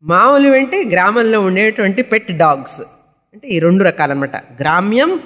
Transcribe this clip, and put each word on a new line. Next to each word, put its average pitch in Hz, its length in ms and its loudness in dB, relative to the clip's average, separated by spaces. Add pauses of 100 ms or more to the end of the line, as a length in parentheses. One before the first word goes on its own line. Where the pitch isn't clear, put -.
మామూలు 254 460 4
అంటే 269 360 0
గ్రామంలో 220 560 0
ఉండేటువంటి 196 600 -2
pet 220 300 -4
dogs. 147 500 -2 (520)
అంటే 220 140 -20
ఈ 180 120 -2
రెండు 180 240 2
రకాలన్నమాట, 139 520 -2
గ్రామ్యం 202 920 -2